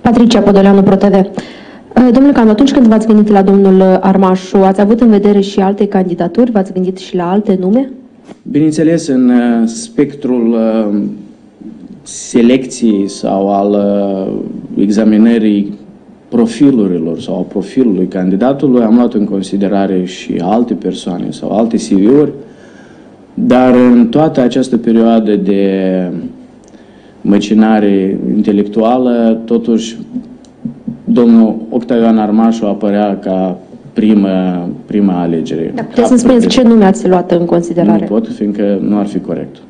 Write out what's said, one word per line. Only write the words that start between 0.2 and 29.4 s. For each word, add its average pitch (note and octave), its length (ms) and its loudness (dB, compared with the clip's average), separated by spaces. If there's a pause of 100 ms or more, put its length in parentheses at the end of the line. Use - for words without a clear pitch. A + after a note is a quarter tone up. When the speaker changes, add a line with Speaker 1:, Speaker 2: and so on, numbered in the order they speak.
Speaker 1:
Podoleanu, G3 420 4
Pro G3 120 4
T F#3+ 80 0
V. G3 240 2 (840)
Domnule C4+ 200 4
Can, A#3 160 4
atunci A3 240 2
când B3+ 140 4
v-ați A3 200 4
gândit G#3+ 220 4
la G3+ 140 4
domnul G3 400 4 (180)
Armașu, F#3+ 560 0
ați F#3+ 240 2
avut A3 200 2
în A#3+ 80 4
vedere G3+ 320 4
și G3 200 -2
alte G3 260 -2
candidaturi? F3+ 640 -2
V-ați F#3+ 220 -2
gândit F#3 240 -4
și - 200 -10
la F3 140 -2
alte G3 300 0
nume? A3 300 0 (520)
Speaker 2:
Bineînțeles, D#3 640 0
în, B2+ 220 2
uh, A#2+ 380 2
spectrul, B2 840 -4
uh, A2 480 0 (1040)
selecției A#2 1040 0
sau G2+ 440 -2
al, G2+ 180 0
uh, G2+ 640 -2 (500)
examinării G#2+ 920 2 (560)
profilurilor G2 920 0
sau F#2 180 -8
a F2+ 140 -8
profilului F#2+ 540 -2
candidatului, A#2+ 760 0
am A2 120 2
luat A#2+ 200 0
în G#2 100 0
considerare G2 800 -2
și - 360 -10
alte G#2+ 340 -2
persoane - 560 -8
sau - 200 -10
alte A2+ 260 -2
C G2+ 40 -2
V-uri, C3 520 2 (1000)
dar B2 400 2 (180)
în A#2+ 140 4
toată D3 340 0
această B2 360 -2
perioadă A2+ 580 2
de G2 460 0 (1400)
măcinare G#2 960 0 (180)
intelectuală, A2+ 1080 0